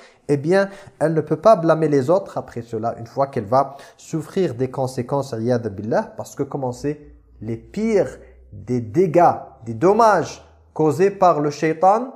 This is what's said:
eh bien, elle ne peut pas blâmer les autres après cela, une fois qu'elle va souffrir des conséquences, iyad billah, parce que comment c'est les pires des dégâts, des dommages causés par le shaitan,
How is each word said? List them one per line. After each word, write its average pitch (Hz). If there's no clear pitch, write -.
eh 143
bien, 190
elle 156
ne 156
peut 156
pas 220
blâmer 160
les 143
autres 190
après -
cela, 113
une 113
fois 139
qu'elle 120
va 131
souffrir 160
des 127
conséquences, 131
iyad 113
billah, 117
parce -
que 147
comment 135
c'est 147
les 113
pires 208
des 110
dégâts, 151
des 117
dommages 185
causés 156
par 180
le 147
shaitan, 190